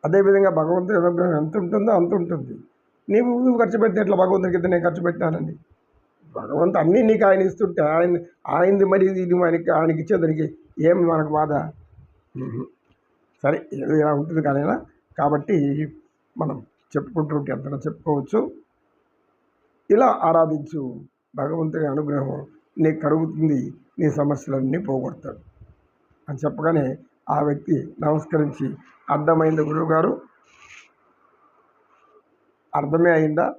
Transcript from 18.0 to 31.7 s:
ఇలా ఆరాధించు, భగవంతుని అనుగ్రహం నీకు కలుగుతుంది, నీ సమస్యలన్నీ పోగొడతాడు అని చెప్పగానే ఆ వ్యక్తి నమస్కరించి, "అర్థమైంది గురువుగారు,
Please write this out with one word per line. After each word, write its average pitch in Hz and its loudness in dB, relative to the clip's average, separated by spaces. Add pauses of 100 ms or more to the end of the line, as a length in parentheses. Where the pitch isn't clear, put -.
ఇలా 226 4
ఆరాధించు, 156 -2 (360)
భగవంతుని 156 -4
అనుగ్రహం 139 -4 (340)
నీకు 156 2
కలుగుతుంది, 156 0 (260)
నీ 151 2
సమస్యలన్నీ 135 -2
పోగొడతాడు 135 -6 (920)
అని 139 -8
చెప్పగానే 147 0 (320)
ఆ 147 0
వ్యక్తి 147 -2
నమస్కరించి, 151 -2 (340)
"అర్థమైంది 160 2
గురువుగారు, 160 0 (2500)